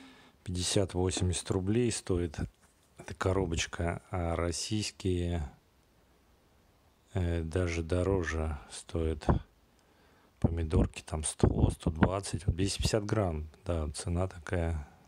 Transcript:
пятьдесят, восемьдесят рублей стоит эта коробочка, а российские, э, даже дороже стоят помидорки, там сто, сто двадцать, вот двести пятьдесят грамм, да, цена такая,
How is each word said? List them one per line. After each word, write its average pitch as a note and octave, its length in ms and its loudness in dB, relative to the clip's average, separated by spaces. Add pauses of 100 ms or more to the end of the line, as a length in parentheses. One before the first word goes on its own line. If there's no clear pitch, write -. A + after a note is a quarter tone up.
(440)
пятьдесят, F2+ 520 0
восемьдесят F2+ 560 0
рублей G#2 400 2
стоит F2 480 -2 (580)
эта - 160 -12
коробочка, F2 960 0
а E2+ 260 0
российские, F2 1120 -2 (1700)
э, E2+ 300 0
даже E2 400 0
дороже E2 720 0 (140)
стоят D#2+ 520 -2 (1160)
помидорки, E2+ 680 2
там D#2+ 180 -4
сто, - 460 4
сто - 220 -2
двадцать, F2+ 560 0
вот F2 80 2
двести F#2+ 240 0
пятьдесят G#2 260 0
грамм, F2+ 420 0 (180)
да, D#2+ 260 0
цена F2 360 -2
такая, E2 640 -4 (180)